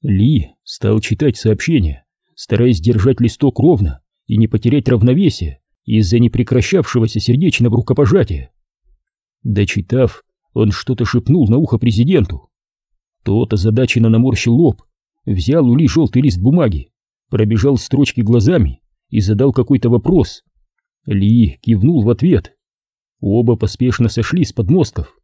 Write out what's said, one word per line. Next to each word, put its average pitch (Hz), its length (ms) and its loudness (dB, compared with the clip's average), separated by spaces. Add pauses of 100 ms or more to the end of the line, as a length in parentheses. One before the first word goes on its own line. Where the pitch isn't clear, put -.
Ли 110 500 0 (120)
стал 107 360 -4
читать 123 360 -2
сообщение, 107 680 -2 (300)
стараясь 120 460 0
держать 113 400 0
листок 120 400 -2
ровно 98 420 0 (240)
и - 100 -4
не 110 120 2
потерять 120 400 0
равновесие 123 720 0 (240)
из-за 110 340 0
непрекращавшегося 120 1000 0
сердечного 120 560 0
рукопожатия. 123 760 0 (920)
Дочитав, 107 840 -2 (280)
он 107 180 0
что-то 123 340 -4
шепнул 131 440 0
на 113 100 2
ухо 135 200 -2
президенту. 120 720 0 (760)
Тот 104 280 -2
озадаченно 113 560 0
наморщил 120 460 0
лоб, 143 280 0 (440)
взял 123 420 0
у 120 80 2
Ли 156 100 2
желтый 135 360 0
лист 101 180 0
бумаги, 110 520 0 (360)
пробежал 110 480 0
строчки 135 440 -2
глазами 117 600 0 (280)
и 110 120 -2
задал 107 320 0
какой-то 127 380 0
вопрос. 143 540 0 (640)
Ли 104 560 0
кивнул 117 400 0
в 107 80 0
ответ. 143 460 -2 (640)
Оба 113 360 0
поспешно 117 520 -2
сошли 139 360 -2
с - 80 -12
подмостков. 120 720 -2